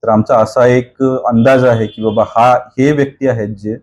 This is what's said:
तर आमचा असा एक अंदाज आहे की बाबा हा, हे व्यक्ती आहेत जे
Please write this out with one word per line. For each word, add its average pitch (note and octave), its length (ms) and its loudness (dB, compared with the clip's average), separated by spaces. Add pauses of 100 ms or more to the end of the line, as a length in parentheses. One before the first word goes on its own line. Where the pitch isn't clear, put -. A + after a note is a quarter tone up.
तर A2+ 60 -2
आमचा A2 280 2
असा A#2 300 2
एक B2 360 -2
अंदाज B2+ 640 0
आहे A2+ 220 0
की G#2+ 160 -12
बाबा A2 240 0
हा, B2 260 2
हे C3 380 -2
व्यक्ती C#3 360 -4
आहेत A2+ 200 -4
जे G#2+ 360 -10